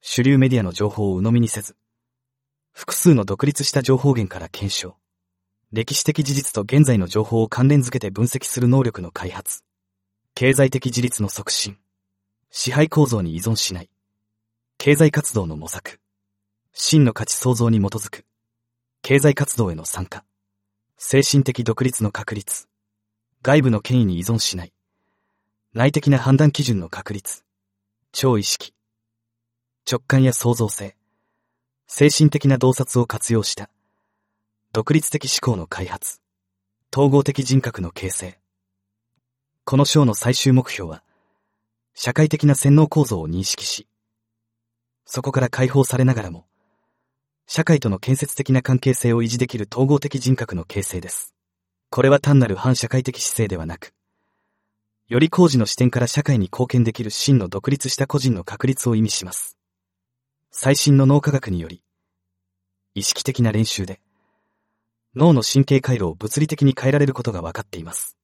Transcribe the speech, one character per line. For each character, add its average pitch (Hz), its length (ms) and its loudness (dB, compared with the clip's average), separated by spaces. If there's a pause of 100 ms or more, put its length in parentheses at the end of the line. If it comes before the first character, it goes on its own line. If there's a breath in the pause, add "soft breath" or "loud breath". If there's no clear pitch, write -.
主 - 200 -4
流 139 140 6
メ 131 140 4
デ 127 80 2
ィ - 20 2
ア - 20 -2
の 90 100 -4
情 104 180 -2
報 101 220 -4
を 92 40 -2
鵜 92 60 -2
呑 110 80 0
み 120 100 4
に 113 80 2
せ 107 140 -6
ず、 - 140 -16 (960)
複 - 220 -14
数 170 200 6
の 107 100 2
独 98 220 -2
立 143 180 -2
し - 80 -4
た 143 80 0
情 131 160 2
報 135 160 2
源 110 180 -2
か - 80 -14
ら 82 120 -14
検 - 240 -6
証。 - 220 -10 (760)
歴 113 220 -4
史 - 100 -4
的 156 180 0
事 139 120 -2
実 139 180 -4
と 107 100 -4
現 139 220 4
在 127 140 2
の 90 80 0
情 104 180 -2
報 113 180 0
を 110 60 -2
関 127 200 2
連 147 120 6
づ 123 100 -4
け - 100 -4
て 101 100 -8
分 104 160 -2
析 - 180 -6
す - 160 -6
る 123 80 2
能 135 140 4
力 117 180 -4
の 87 100 -12
開 - 200 -10
発。 - 320 -12 (720)
経 131 180 2
済 135 180 4
的 131 160 -6
自 120 140 -2
立 120 220 -2
の 101 60 -2
促 - 220 -10
進。 - 280 -6 (720)
支 - 220 -6
配 151 160 2
構 151 180 4
造 117 160 -2
に 82 120 -4
依 82 40 -8
存 110 180 -2
し - 160 -4
な 90 100 -10
い。 - 60 -20 (880)
経 143 200 2
済 151 140 6
活 - 240 -4
動 95 120 -2
の 78 100 -8
模 78 120 -14
索。 - 300 -16 (760)
真 151 300 4
の 113 100 0
価 110 100 -8
値 - 100 -6
創 127 200 -2
造 117 160 0
に 113 100 2
基 98 40 0 (100)
づ 107 160 -10
く。 - 160 -20 (760)
経 139 160 2
済 143 160 4
活 - 220 -4
動 101 160 -2
へ - 20 -8
の 80 100 -14
参 - 200 -8
加。 - 200 -16 (760)
精 - 240 2
神 139 200 2
的 127 220 -4
独 113 180 -4
立 123 220 -2
の 104 80 -2
確 - 220 -10
立。 - 320 -10 (760)
外 143 200 4
部 131 80 2
の 107 100 0
権 127 220 0
威 - 20 4
に 90 140 -2
依 87 40 -6
存 110 160 -2
し - 180 -4
な 87 80 -10
い。 - 80 -20 (1000)
内 123 180 2
的 147 180 0
な 135 100 6
判 131 180 4
断 147 160 6
基 151 100 -4
準 120 160 0
の 85 100 -8
確 - 260 -12
立。 - 280 -12 (720)
超 127 260 2
意 98 60 -2
識。 - 300 -8 (1160)
直 123 100 -2
感 135 220 4
や 127 100 4
創 120 220 0
造 113 140 -2
性。 - 280 -10 (920)
精 147 220 4
神 151 200 4
的 147 160 -2
な 135 120 4
洞 127 140 4
察 127 280 -2
を 117 60 0
活 - 260 -6
用 110 100 2
し - 140 -6
た。 98 140 -14 (1000)
独 110 200 -2
立 151 180 2
的 - 180 -6
思 - 120 -2
考 117 160 -2
の 82 100 -10
開 - 200 -10
発。 - 340 -12 (720)
統 139 180 4
合 139 120 4
的 139 220 -2
人 131 160 4
格 117 200 -8
の 87 100 -8
形 95 200 -8
成。 - 280 -10 (1300)
こ 131 120 -2
の 143 80 6
章 147 200 4
の 113 100 2
最 127 200 -2
終 - 180 2
目 127 160 4
標 90 220 -10
は、 78 120 -18 (920)
社 - 180 -6
会 151 160 4
的 151 180 0
な 143 80 6
洗 143 200 4
脳 147 140 6
構 151 160 2
造 104 160 -4
を 78 80 -8
認 90 160 -4
識 - 200 -6
し、 - 220 -8 (1200)
そ - 160 -8
こ 135 100 -6
か 135 80 2
ら 123 80 0
解 127 200 0
放 131 160 4
さ - 120 -4
れ 127 80 2
な 127 100 4
が 113 80 -6
ら 90 80 -10
も、 85 160 -18 (1000)
社 - 180 -2
会 160 140 4
と 120 120 -2
の 95 80 -4
建 131 180 0
設 - 200 -8
的 135 160 -2
な 127 100 2
関 127 160 0
係 131 160 0
性 120 180 0
を 117 100 2
維 117 60 -2
持 120 100 -6
で 123 80 0
き 120 120 -10
る 104 120 -6
統 131 160 0
合 143 140 2
的 143 180 -6
人 127 160 2
格 113 200 -8
の 85 100 -6
形 - 180 -8
成 90 180 -8
で 87 80 -16
す。 - 260 -12 (560)
こ 127 120 0
れ 135 60 6
は 139 100 6
単 143 200 4
な 123 80 4
る 98 100 -4
反 127 180 0
社 120 140 -6
会 131 140 -2
的 131 180 -8
姿 - 220 -4
勢 104 60 -2
で 95 80 -6
は 80 100 -8
な 82 120 -10
く、 - 140 -20 (1120)
よ 120 120 0
り 160 100 4
高 175 220 4
次 131 80 2
の 110 80 2
視 - 100 -6
点 123 140 4
か 123 100 -4
ら 120 60 0
社 147 160 -2
会 123 160 2
に 98 60 2
貢 123 220 -4
献 123 180 2
で 110 100 -2
き 117 100 -8
る 107 60 -8
真 - 280 2
の 92 100 -2
独 98 220 -4
立 135 200 -4
し - 60 -6
た 135 100 -2
個 - 120 -2
人 123 160 0
の 90 80 -8
確 - 240 -8
立 131 220 -2
を 113 80 2
意 107 60 2
味 107 80 0
し - 160 -6
ま 90 60 -14
す。 - 260 -12 (920)
最 135 240 0
新 143 220 4
の 135 80 6
脳 139 160 4
科 147 100 -4
学 135 200 -4
に 87 100 -4
よ 80 80 -10
り、 87 140 -18 (1120)
意 98 80 -8
識 - 200 -4
的 131 200 -2
な 113 100 2
練 110 140 2
習 - 180 -6
で、 95 160 -12 (1120)
脳 160 180 6
の 127 100 4
神 135 240 4
経 135 140 4
回 127 180 -2
路 101 80 -2
を 82 80 -6
物 107 260 -4
理 156 60 2
的 151 180 -2
に 135 140 4
変 135 100 -2
え 135 40 2
ら 147 60 2
れ 143 80 4
る 135 60 -2
こ 123 100 -8
と 117 100 -6
が 87 100 -8
分 82 100 -8
か - 100 -10
っ - 40 -12
て - 120 -12
い 80 60 -14
ま 85 80 -16
す。 - 320 -12